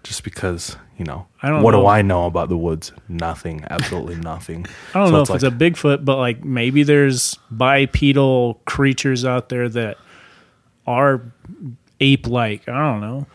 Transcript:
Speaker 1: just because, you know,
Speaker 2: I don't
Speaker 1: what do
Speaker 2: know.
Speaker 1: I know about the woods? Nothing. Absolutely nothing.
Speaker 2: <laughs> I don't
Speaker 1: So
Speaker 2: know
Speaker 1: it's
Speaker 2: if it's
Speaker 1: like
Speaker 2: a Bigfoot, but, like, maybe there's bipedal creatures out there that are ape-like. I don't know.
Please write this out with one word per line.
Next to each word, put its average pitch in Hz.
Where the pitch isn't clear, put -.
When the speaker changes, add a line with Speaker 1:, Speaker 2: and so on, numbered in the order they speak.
Speaker 1:
just -
because, -
you 90
know, 76
Speaker 2:
I 135
don't 156
Speaker 1:
what 113
do 107
Speaker 2:
know. 98
Speaker 1:
I 104
know 92
about 85
the 90
woods? 82
Nothing. 82
Absolutely -
nothing. 82
Speaker 2:
<laughs> -
I 190
don't 196
Speaker 1:
So 165
Speaker 2:
know 151
Speaker 1:
it's 139
Speaker 2:
if 95
it's 131
Speaker 1:
like 127
Speaker 2:
a 120
Bigfoot, 147
but, 135
like, 123
maybe 131
there's 143
bipedal 131
creatures 131
out 127
there 123
that 113
are 131
ape-like. 120
I 123
don't 139
know. 127